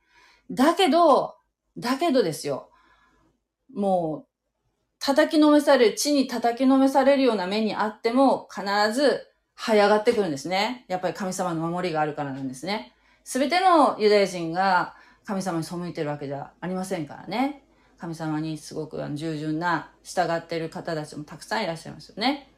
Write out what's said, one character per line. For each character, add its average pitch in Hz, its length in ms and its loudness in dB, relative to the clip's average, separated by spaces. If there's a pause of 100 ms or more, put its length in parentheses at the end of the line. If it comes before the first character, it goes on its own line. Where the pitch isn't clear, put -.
(500)
だ 269 240 2
け 370 140 2
ど、 311 480 4 (420)
だ 240 200 -4
け 339 140 0
ど 254 120 2
で 165 100 -2
す 147 140 -10
よ。 131 220 -8 (1040)
も 180 520 -2
う、 - 20 -20 (720)
叩 302 300 2
き 311 100 2
の 302 120 6
め 294 100 6
さ 285 160 6
れ 233 140 6
る、 - 40 -10
地 294 180 -2
に 269 140 2
叩 233 300 -2
き 269 80 0
の 269 120 6
め 269 100 6
さ 269 160 4
れ 277 140 6
る 269 60 2
よ 240 100 4
う - 20 0
な 185 100 -2
目 202 160 -2
に 214 140 -2
あ 208 120 -2
っ - 140 -10
て 226 100 -2
も、 254 380 2
必 196 160 -10 (280)
ず 247 340 0 (300)
這 - 180 0
い - 20 6
上 202 120 6
が 208 80 6
っ 208 60 0
て - 100 4
く 208 80 0
る 190 60 0
ん 160 40 -2
で 139 60 -4
す 147 100 -10
ね。 208 400 -2
や 185 100 -4
っ 180 40 -6
ぱ 185 80 -2
り 165 40 -4
神 185 200 -6
様 180 200 -4
の 165 160 -4
守 180 200 -4
り 160 40 -4
が 151 80 0
あ 151 40 2
る 151 80 -6
か 147 100 -8
ら 139 80 -6
な 135 80 -10
ん 135 80 -8
で 127 60 -8
す - 120 -14
ね。 202 280 -8 (300)
す - 160 -6
べ 294 100 0
て 349 100 0
の 330 400 4
ユ 208 100 2
ダ 208 60 6
ヤ 202 100 6
人 170 280 -6
が 180 420 0 (300)
神 196 160 -6
様 180 160 -4
に 160 80 -4
背 175 100 -12 (140)
い 156 40 -12
て 165 80 -8
る 147 80 -4
わ 147 80 -6
け 147 100 -10
じ 143 60 -8
ゃ 139 280 -12
あ 170 40 -10
り 180 80 -6
ま 185 120 -6
せ 190 120 -6
ん 156 80 -6
か 117 100 -18
ら - 120 -18
ね。 262 380 -4 (320)
神 165 180 -10
様 156 240 -4
に 156 180 -6
す - 160 -16
ご 156 140 -8
く、 147 160 -10
あ 147 60 -8
の、 147 60 -6
従 156 220 -6
順 156 220 -4
な、 170 320 -4 (120)
従 170 280 -2
っ 165 160 -4
て 165 100 -6
る 160 120 -6
方 165 260 -8
た 151 100 -6
ち - 120 -16
も 151 80 -12
た - 100 -18
く - 80 -20
さ 214 140 -6
ん 220 60 -4
い 185 40 -4
ら 165 60 -4
っ 160 40 -10
し - 100 -18
ゃ - 20 -12
い 143 40 -14
ま 156 60 -18
す - 100 -20
よ - 60 -20
ね。 262 420 -4